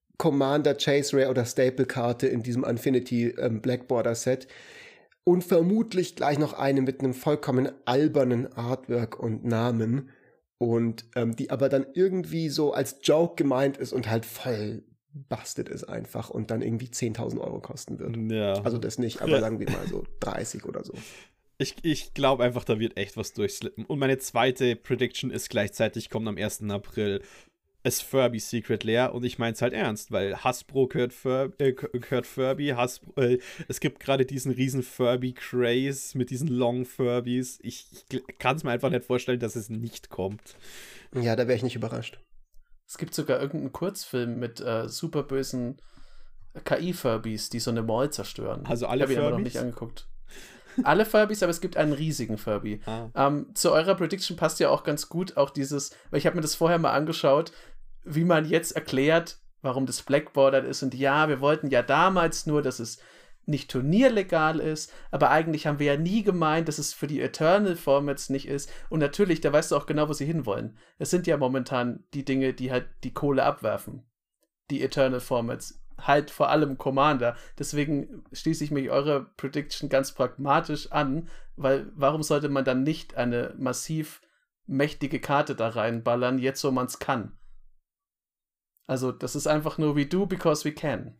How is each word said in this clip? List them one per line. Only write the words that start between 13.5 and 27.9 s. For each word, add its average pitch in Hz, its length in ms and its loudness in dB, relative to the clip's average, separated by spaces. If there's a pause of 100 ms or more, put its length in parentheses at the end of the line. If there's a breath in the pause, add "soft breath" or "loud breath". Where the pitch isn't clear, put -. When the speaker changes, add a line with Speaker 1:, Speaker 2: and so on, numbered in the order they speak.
Speaker 1:
ist 123 160 -6
und 120 160 -2
halt 113 180 0
voll 110 560 -6 (440)
busted - 400 -8
ist - 180 -10
einfach 113 440 -8
und 113 220 -6
dann 113 100 -2
irgendwie 117 300 -4
zehntausend - 500 -4
Euro - 180 -6
kosten - 400 -12
wird. - 160 -6 (160)
Speaker 2:
Ja. 104 220 0 (100)
Speaker 1:
Also 117 140 -2
das 110 220 -6
nicht, 117 240 -4
aber - 80 2
Speaker 2:
Ja. 135 80 6
Speaker 1:
sagen 110 200 -2
wir - 120 -4
mal - 160 -4
so - 160 -4 (160)
dreißig - 460 -6
oder - 200 -8
so. - 80 -14 (640 loud breath)
Speaker 2:
Ich, - 240 -4
ich 156 320 -2
glaub 135 260 2
einfach, 120 240 0
da 113 160 0
wird 113 160 -2
echt 98 220 -4
was 107 160 -6
durchslippen. 104 520 -4
Und 156 140 -4
meine 135 200 2
zweite 127 560 2
Prediction 127 560 -2
ist - 180 -8
gleichzeitig, 110 640 -2
kommt 110 160 -4
am 101 100 -4
ersten 104 340 -6
April, 101 500 -2 (640 loud breath)
es 123 160 0